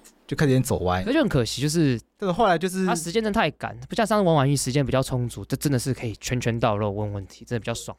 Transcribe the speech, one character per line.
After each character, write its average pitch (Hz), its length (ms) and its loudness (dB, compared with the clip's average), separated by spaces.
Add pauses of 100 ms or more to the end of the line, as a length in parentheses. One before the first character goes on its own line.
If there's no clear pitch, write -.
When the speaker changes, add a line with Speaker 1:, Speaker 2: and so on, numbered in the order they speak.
(260)
Speaker 1:
就 - 80 -8
开 156 120 2
始 135 40 4
有 131 80 4
点 127 40 4
走 95 180 0
歪。 90 220 0
Speaker 2:
可 208 80 -2
是 269 40 2
就 320 60 4
很 240 80 2
可 131 160 2
惜， - 160 -6
就 147 80 0
是 147 320 2 (180)
Speaker 1:
这 208 80 -6
个 180 60 0
后 220 140 4
来 180 100 4
就 175 140 -2
是 185 160 -2
Speaker 2:
他 220 80 0
时 165 180 -4
间 226 100 0
真 214 80 0
的 214 80 0
太 170 140 2
赶， 107 260 -10 (100)
不 - 60 -12
像 220 120 2
上 214 120 2
次 196 80 4
王 165 80 6
婉 139 160 4
玉 143 60 2
时 127 160 -2
间 143 120 2
比 117 60 -4
较 127 120 2
充 123 260 -2
足， 101 160 -12
这 - 120 -6
真 151 140 0
的 131 80 2
是 131 140 -2
可 120 140 -6
以 104 100 -6
拳 - 240 -4
拳 117 180 -2
到 113 180 2
肉 104 140 -2
问 104 220 -4
问 98 140 -8
题， - 180 -20
真 123 100 -8
的 113 60 -2
比 104 60 -12
较 117 80 -2
爽 110 240 -12